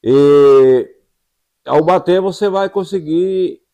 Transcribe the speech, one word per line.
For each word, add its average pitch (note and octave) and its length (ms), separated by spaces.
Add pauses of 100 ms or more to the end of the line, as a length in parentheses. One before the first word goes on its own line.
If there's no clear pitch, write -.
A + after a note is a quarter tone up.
E C3+ 920 (680)
ao C#3 160
bater F3 380
você F#3+ 300
vai F#3+ 200
conseguir F#3 920 (120)